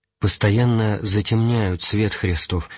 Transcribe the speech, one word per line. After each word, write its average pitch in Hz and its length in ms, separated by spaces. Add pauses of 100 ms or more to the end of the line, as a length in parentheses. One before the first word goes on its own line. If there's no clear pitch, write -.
(200)
постоянно 110 840
затемняют 107 800
свет 104 320
Христов 87 640